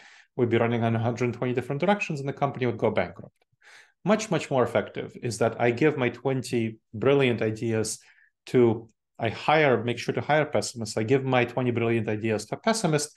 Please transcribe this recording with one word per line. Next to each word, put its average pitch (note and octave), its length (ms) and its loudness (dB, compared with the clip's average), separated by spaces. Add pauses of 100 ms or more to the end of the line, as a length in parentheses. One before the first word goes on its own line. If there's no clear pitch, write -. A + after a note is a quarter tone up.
(360)
We'd A#2+ 140 0
be A2+ 80 2
running A2+ 260 2
on A2+ 120 2
a A2+ 120 0
hundred B2 260 -2
twenty B2+ 200 -4
different C#3 280 -4
directions F3+ 380 -2
and C#3 100 -6
the - 120 -6
company B2+ 240 -2
would A2 120 -2
go A2 140 2
bankrupt. - 540 -6 (600)
Much, G#3+ 260 0
much D#3 180 -2
more C3 140 2
effective A2+ 460 -2 (120)
is A#2 180 -6
that A2+ 200 0
I A#2+ 120 4
give D3 260 2
my B2 120 0
twenty A#2+ 680 -4 (140)
brilliant B2 480 2
ideas A2 580 -2 (480)
to, A#2 400 4 (320)
I A#2+ 100 -2
hire, C#3 540 2
make A#2+ 160 -4
sure - 160 -4
to B2 60 -2
hire D3 240 2
pessimists. A2 520 -4
I A#2 60 0
give C3 220 2
my B2+ 200 4
twenty B2 260 -2
brilliant A#2 360 0
ideas G#2+ 380 -2
to - 100 -8
a - 40 -18
pessimist F3 580 0